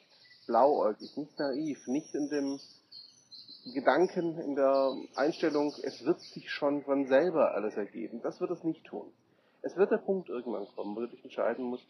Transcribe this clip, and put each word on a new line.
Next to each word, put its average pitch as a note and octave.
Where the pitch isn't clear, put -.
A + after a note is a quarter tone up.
blauäugig, A#2
nicht D3
naiv, C3
nicht C#3
in D3
dem C#3
Gedanken, E3
in C#3+
der C3+
Einstellung, D3
es -
wird E3+
sich -
schon C#3+
von C#3
selber C#3
alles G#2
ergeben. G#2
Das D#3+
wird F3+
es E3+
nicht D#3+
tun. -
Es -
wird G3+
der A3
Punkt F#3+
irgendwann A2
kommen, G2+
wo A2+
du A#2+
dich -
entscheiden A#2+
musst, B2